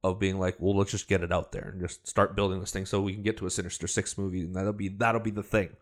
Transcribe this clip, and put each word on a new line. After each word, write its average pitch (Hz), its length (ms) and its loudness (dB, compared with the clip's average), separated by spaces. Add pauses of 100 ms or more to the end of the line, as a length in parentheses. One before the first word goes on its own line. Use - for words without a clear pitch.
of 95 160 2
being 95 180 2
like, 92 220 0
"Well, 98 160 2
let's 98 160 4
just - 160 -4
get 90 160 2
it 85 80 -2
out 85 220 0
there - 180 -8
and 92 100 -10
just - 260 -8
start - 280 2
building 95 240 2
this 98 120 -8
thing 95 140 -4
so 101 160 2
we 98 120 0
can 104 100 -8
get 107 140 2
to 95 80 -4
a 92 40 0
Sinister 87 380 -4
Six - 300 -2
movie, 92 240 -2
and 87 140 -4
that'll 98 180 0
be, 101 160 -2
that'll 113 320 2
be 113 100 -2
the 104 120 -4
thing." 98 260 2 (120)